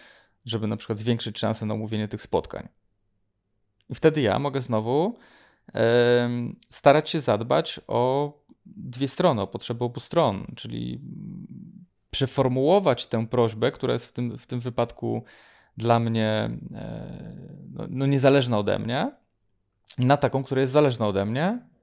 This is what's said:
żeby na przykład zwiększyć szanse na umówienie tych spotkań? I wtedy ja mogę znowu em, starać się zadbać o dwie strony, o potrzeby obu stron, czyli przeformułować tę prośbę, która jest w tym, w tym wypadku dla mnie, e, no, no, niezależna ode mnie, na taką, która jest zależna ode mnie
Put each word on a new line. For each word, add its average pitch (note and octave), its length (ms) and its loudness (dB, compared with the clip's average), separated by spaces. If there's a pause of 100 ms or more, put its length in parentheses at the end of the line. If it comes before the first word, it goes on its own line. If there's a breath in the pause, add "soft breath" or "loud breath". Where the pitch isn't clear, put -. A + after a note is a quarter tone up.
(460 loud breath)
żeby A2+ 220 -4
na G#2+ 100 -2
przykład G#2+ 220 -6
zwiększyć A2 400 -2
szanse A2 260 -2
na G#2+ 80 -4
umówienie A2 340 -4
tych G#2 140 -8
spotkań? - 460 -4 (1200)
I D3 60 -10
wtedy D3+ 260 4
ja G2+ 180 2
mogę C#3 220 -2
znowu B2 560 0 (560 soft breath)
em, A#2+ 840 2 (140)
starać D3+ 400 4
się E3+ 100 -2
zadbać B2+ 680 0
o C3+ 460 0 (320)
dwie C3 420 -6
strony, C3+ 340 2
o F#2+ 60 -2
potrzeby - 360 -8
obu A#2+ 160 -4
stron, B2+ 460 0 (100)
czyli A#2 460 -8 (1080)
przeformułować C#3 960 2
tę A2+ 200 -2
prośbę, A#2 440 2
która B2 220 -2
jest A#2+ 120 -4
w - 60 -20
tym, A#2+ 260 -6
w - 100 -20
tym B2+ 120 -6
wypadku A#2 640 -4 (540 loud breath)
dla A#2 220 4
mnie, A2 500 0 (240)
e, - 640 -12 (380)
no, - 160 -10
no, C3+ 160 -2
niezależna C3+ 520 6
ode G2+ 220 0
mnie, C3 320 -2 (840)
na B2+ 200 6
taką, C3+ 260 0
która C3 180 0
jest C3 120 2
zależna C3 340 4
ode G2 180 0
mnie D#3 340 -2 (240)